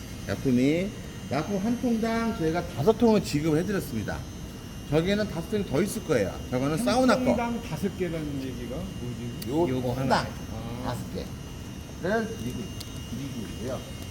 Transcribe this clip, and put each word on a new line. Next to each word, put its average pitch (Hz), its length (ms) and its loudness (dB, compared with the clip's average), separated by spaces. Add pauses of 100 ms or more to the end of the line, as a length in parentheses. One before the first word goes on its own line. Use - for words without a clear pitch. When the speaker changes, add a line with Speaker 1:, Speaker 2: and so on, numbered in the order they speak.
(280)
Speaker 1:
약품이, 135 600 4 (440)
약품 196 320 0
한 240 160 2
통당 226 600 2
저희가 160 300 2
다섯 208 280 4
통을 220 260 8
지급을 151 360 2
해드렸습니다. 113 580 0 (720)
저기에는 190 400 4
다섯 160 220 -6
통이 208 160 0
더 139 140 2
있을 202 240 -2
거예요. 104 280 4 (180)
저거는 139 280 2
Speaker 2:
한 240 60 0
Speaker 1:
사우나 240 340 6
거. 254 60 2
Speaker 2:
통당 233 360 2
다섯 - 360 -2
개라는 156 440 -2
얘기가 120 340 -6
뭐지? 120 760 -6
Speaker 1:
요 139 280 2
Speaker 3:
요거 123 180 0
Speaker 1:
통당 131 80 0
Speaker 3:
하나. 185 180 4
Speaker 2:
아. - 600 -6
Speaker 1:
다섯 120 160 -2 (140)
개를 - 1120 -4
드리고, 120 320 -4 (520)
드리고 143 420 -6
있고요. - 260 -4 (320)